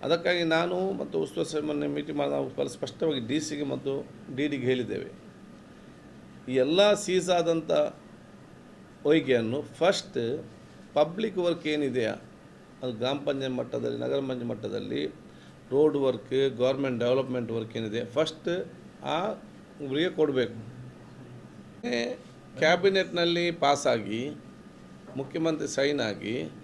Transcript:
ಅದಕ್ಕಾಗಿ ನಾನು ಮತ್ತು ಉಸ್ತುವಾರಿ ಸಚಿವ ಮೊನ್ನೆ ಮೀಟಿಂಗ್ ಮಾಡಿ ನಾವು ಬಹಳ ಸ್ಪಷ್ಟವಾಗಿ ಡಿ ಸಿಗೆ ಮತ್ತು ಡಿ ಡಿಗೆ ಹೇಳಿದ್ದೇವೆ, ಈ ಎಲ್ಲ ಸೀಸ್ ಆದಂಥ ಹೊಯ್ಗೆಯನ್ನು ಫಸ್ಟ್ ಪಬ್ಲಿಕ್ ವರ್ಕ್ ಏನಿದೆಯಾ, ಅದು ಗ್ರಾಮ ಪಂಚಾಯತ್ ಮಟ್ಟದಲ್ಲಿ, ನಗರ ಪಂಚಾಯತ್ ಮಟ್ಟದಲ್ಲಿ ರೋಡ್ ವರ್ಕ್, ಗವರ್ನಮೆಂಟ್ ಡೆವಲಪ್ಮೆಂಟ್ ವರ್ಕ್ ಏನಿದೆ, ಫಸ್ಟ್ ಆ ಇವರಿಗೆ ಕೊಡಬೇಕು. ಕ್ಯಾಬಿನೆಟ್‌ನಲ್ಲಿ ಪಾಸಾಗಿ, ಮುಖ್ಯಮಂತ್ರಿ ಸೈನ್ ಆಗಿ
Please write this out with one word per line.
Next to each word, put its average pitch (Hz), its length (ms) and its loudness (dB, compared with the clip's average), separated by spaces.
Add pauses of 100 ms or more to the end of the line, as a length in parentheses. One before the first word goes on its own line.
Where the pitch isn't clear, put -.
ಅದಕ್ಕಾಗಿ 170 420 2
ನಾನು 175 480 2
ಮತ್ತು - 280 -4
ಉಸ್ತುವಾರಿ 151 320 -2
ಸಚಿವ 151 140 -2
ಮೊನ್ನೆ 147 200 0
ಮೀಟಿಂಗ್ 147 320 -4
ಮಾಡಿ 143 120 0
ನಾವು 139 180 -2
ಬಹಳ 139 180 -2
ಸ್ಪಷ್ಟವಾಗಿ 139 540 -2
ಡಿ 123 200 -2
ಸಿಗೆ 151 240 -4
ಮತ್ತು 135 420 -4 (300)
ಡಿ 147 120 0
ಡಿಗೆ 135 180 -2
ಹೇಳಿದ್ದೇವೆ, 107 460 -2 (1400)
ಈ 131 40 4
ಎಲ್ಲ 170 380 6
ಸೀಸ್ 180 360 0
ಆದಂಥ 165 420 2 (1300)
ಹೊಯ್ಗೆಯನ್ನು 131 600 4
ಫಸ್ಟ್ 147 840 0 (600)
ಪಬ್ಲಿಕ್ 190 340 -2
ವರ್ಕ್ 170 280 2
ಏನಿದೆಯಾ, 131 460 0 (680)
ಅದು 127 100 -4
ಗ್ರಾಮ 123 320 0
ಪಂಚಾಯತ್ 135 300 0
ಮಟ್ಟದಲ್ಲಿ, 120 440 -2
ನಗರ 127 180 0
ಪಂಚಾಯತ್ 131 280 -2
ಮಟ್ಟದಲ್ಲಿ 110 600 -4 (640)
ರೋಡ್ 147 260 6
ವರ್ಕ್, 131 600 0
ಗವರ್ನಮೆಂಟ್ 131 420 2
ಡೆವಲಪ್ಮೆಂಟ್ 123 540 0
ವರ್ಕ್ 113 240 -4
ಏನಿದೆ, 113 280 -2
ಫಸ್ಟ್ 170 640 -2 (380)
ಆ 165 280 -2 (520)
ಇವರಿಗೆ 147 260 0
ಕೊಡಬೇಕು. 139 680 0 (1800)
ಕ್ಯಾಬಿನೆಟ್‌ನಲ್ಲಿ 175 920 4
ಪಾಸಾಗಿ, 131 800 2 (840)
ಮುಖ್ಯಮಂತ್ರಿ 160 520 -2
ಸೈನ್ 143 320 2
ಆಗಿ 113 520 -4 (120)